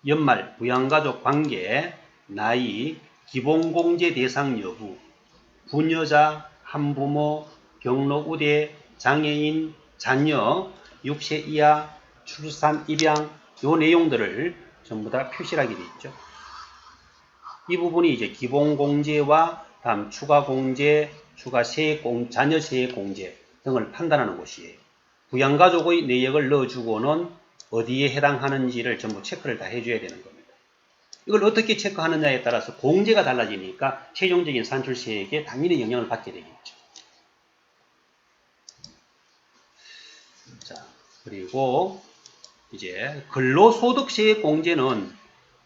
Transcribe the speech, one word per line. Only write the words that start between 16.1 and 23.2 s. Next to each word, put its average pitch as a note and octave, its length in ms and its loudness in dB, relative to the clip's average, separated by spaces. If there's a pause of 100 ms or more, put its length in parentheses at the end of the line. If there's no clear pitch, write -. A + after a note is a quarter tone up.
이 F3+ 60 2
부분이 E3+ 380 2
이제 A2 160 -4
기본공제와 D3 1400 2 (180)
다음 G#2 260 -2
추가공제, C#3+ 1000 2 (240)
추가 A#2+ 280 -2
세액공-, B2 680 -2
잔여 D3+ 320 2
세액공제 G2+ 760 -4 (260)